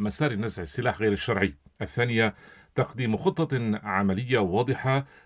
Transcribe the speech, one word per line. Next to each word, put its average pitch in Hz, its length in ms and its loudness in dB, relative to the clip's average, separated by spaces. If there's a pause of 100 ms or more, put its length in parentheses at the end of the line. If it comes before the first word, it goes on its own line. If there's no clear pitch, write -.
مسار 117 320 -2
نزع 104 280 -4
السلاح 117 360 -2
غير 107 140 4
الشرعي. 98 420 0 (280)
الثانية 113 520 0 (400)
تقديم 117 420 0
خطة 131 680 0
عملية 101 560 2
واضحة 123 680 2 (180)